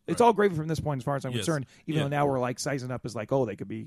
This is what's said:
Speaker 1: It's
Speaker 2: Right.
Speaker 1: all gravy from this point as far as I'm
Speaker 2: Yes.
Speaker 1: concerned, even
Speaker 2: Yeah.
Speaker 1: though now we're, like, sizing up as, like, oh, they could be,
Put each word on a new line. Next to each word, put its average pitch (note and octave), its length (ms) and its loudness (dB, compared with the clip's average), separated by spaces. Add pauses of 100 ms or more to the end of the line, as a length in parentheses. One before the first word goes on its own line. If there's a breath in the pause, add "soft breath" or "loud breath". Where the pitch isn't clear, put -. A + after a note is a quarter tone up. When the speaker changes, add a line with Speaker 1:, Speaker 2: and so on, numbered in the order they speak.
Speaker 1:
It's E3+ 140 -2
Speaker 2:
Right. A#3+ 60 8
Speaker 1:
all A#3 60 8
gravy G3+ 220 4
from D#3 140 -4
this D#3+ 120 0
point C#3 200 -2
as A2+ 40 -14
far C#3+ 120 0
as C3 80 -4
I'm C3 80 -4
Speaker 2:
Yes. B2+ 80 -2
Speaker 1:
concerned, C#3 260 0 (200 soft breath)
even D3+ 120 -2
Speaker 2:
Yeah. D3+ 60 2
Speaker 1:
though C#3 40 0
now C#3+ 180 2
we're, C3+ 120 2
like, B2 200 -2
sizing C3 320 -4
up A#2+ 160 -6
as, A2+ 100 -6
like, A2 160 -4
oh, C3+ 140 4
they G2+ 100 -6
could G2 120 -10
be, A2 180 -8